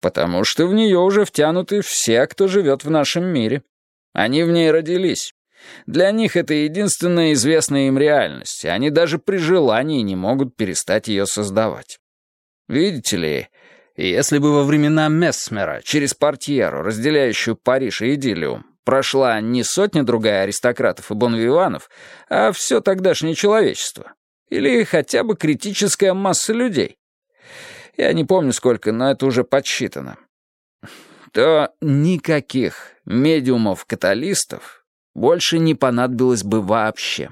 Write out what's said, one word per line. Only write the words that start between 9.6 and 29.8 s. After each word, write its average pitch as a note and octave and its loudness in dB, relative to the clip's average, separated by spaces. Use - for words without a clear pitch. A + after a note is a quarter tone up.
не G2 -2
могут B2+ -2
перестать F#2+ -4
ее G2+ -2
создавать. G2+ -4
Видите D#3 -2
ли, D2+ -4
если G#2+ 0
бы D3 2
во C#3+ 4
времена D3+ 2
Месмера B2 -2
через C#3+ -2
портьеру, C3 -2
разделяющую A2+ 0
Париж B2+ -2
и B2+ 0
Идиллиум, E2+ -4
прошла B2+ 2
не A#2 -2
сотня-другая A#2 0
аристократов G#2+ -2
и - -6
бонвиванов, A#2 0
а - 2
все A3 -2
тогдашнее F#3 0
человечество, - -2
или B3 2
хотя F3 0
бы A3 -2
критическая F#3+ 0
масса F#3+ -2
людей, A3 -2
я - 2
не D#3+ 0
помню E3+ 2
сколько, A2+ 0
но B2 0
это C3+ -2
уже B2 2
подсчитано, - -4